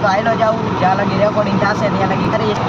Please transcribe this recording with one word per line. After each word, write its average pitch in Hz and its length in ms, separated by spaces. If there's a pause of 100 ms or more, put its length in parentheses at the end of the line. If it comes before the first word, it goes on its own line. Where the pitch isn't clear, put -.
તો 214 60
હાલ્યો 220 340
જાઉં, 220 180 (200)
જ્યાં 190 240
લગી 190 180
રેકોર્ડિંગ 208 400
થશે 208 320
ત્યાં 190 200
લગી 202 200
કરીશ. 220 340